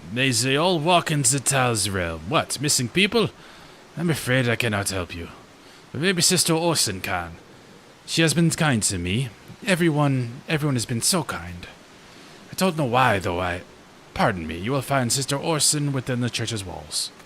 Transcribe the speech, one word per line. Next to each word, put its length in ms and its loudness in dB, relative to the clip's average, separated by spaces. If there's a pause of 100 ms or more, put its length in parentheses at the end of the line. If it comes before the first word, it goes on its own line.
(120)
May 180 2
they 260 2
all 220 2
walk 320 2
in 120 2
the 180 2
Tal's 480 2
realm. 400 -2
What, 320 -2
missing 280 0
people? 420 2 (680)
I'm 140 0
afraid 380 2
I 80 2
cannot 340 0
help 240 -4
you. 140 -10 (640)
But 80 -6
maybe 220 2
Sister 300 2
Orson 480 0
can. 360 -6 (720)
She 160 0
has 120 4
been 160 4
kind 340 2
to 140 0
me. 320 -2 (360)
Everyone, 840 2
everyone 280 0
has 100 -2
been 160 -2
so 220 0
kind. 420 -10 (840)
I 20 -12
don't 220 0
know 80 0
why, 340 4
though. 220 -2
I... 220 -2 (520)
Pardon 320 0
me. 120 -6
You 140 -4
will 100 0
find 300 0
Sister 240 -2
Orson 560 0
within 280 -2
the 100 0
church's 340 -6
walls. 460 -8 (140)